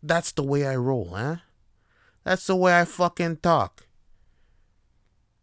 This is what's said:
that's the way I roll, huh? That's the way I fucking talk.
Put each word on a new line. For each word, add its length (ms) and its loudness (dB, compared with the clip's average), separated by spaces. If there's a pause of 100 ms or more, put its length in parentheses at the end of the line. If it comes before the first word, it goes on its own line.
that's 300 -2
the 120 -4
way 220 0
I 100 -2
roll, 380 -2
huh? 220 -4 (880)
That's 220 -2
the 100 2
way 240 4
I 40 4
fucking 540 -2
talk. 500 0 (1500)